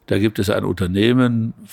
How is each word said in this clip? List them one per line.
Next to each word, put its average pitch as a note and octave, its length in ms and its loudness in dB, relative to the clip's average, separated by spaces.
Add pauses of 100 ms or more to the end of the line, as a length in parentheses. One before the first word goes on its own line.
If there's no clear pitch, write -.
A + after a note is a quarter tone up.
da G2+ 120 0
gibt G#2+ 180 0
es G2+ 140 0
ein G2 140 0
Unternehmen, A2+ 920 0 (180)